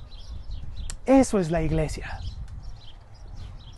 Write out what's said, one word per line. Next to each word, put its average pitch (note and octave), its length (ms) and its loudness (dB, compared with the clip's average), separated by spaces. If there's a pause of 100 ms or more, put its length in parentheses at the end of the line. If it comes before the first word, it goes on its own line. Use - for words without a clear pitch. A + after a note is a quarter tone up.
(1040)
Eso B3+ 340 8
es E3 120 2
la E3 100 4
iglesia. D#3 580 2 (1600)